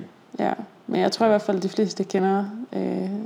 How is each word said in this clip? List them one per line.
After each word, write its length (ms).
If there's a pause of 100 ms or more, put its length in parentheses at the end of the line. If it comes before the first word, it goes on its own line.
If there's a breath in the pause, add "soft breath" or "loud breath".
(380)
Ja, 140 (340)
men 140
jeg 120
tror 140
i 20
hvert 140
fald, 180
de 80
fleste 360
kender, 400 (280)
øh, 380 (160)